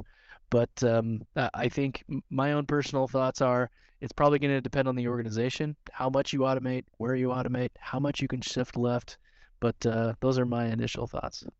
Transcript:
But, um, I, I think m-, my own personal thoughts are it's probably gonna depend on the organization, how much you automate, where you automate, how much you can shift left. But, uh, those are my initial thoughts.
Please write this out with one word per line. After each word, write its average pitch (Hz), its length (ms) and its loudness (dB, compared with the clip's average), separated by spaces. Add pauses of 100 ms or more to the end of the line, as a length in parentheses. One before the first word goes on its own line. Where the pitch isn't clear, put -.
(500)
But, 117 320 2
um, 113 400 2 (140)
I, 127 180 0
I 123 160 0
think 139 400 -2
m-, 139 180 -4
my 135 240 2
own 147 140 0
personal 139 420 0
thoughts 131 320 0
are 123 300 2 (300)
it's 123 120 -8
probably 147 260 6
gonna 139 220 2
depend 131 260 0
on 127 100 0
the 120 120 0
organization, 120 680 -2 (160)
how 131 180 -2
much 139 240 0
you 139 60 2
automate, 131 440 0 (140)
where 123 160 0
you 127 140 2
automate, 123 500 -2
how - 200 -6
much 143 220 -2
you 135 80 -2
can 127 140 -4
shift - 340 -4
left. 120 400 -2 (440)
But, 117 260 0
uh, 113 340 2
those 131 180 2
are 123 80 2
my 120 200 0
initial 117 400 -2
thoughts. - 380 -8 (160)